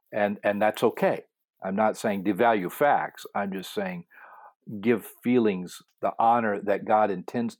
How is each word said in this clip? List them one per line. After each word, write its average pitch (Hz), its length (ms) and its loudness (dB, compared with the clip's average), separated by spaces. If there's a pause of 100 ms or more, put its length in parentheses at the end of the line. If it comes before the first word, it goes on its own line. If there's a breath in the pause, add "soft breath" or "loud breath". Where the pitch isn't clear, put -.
(120)
And, 104 320 0
and 101 160 0
that's 107 220 0
okay. 127 400 2 (420)
I'm 95 120 -4
not 107 200 2
saying 98 280 -4
devalue 104 460 2
facts. - 540 0 (100)
I'm 202 180 -4
just 190 200 -10
saying 185 320 -8 (760 loud breath)
give 117 280 2 (160)
feelings 107 560 0 (220)
the 98 160 0
honor 113 460 2
that 98 200 0
God 107 260 4
intends 110 500 -6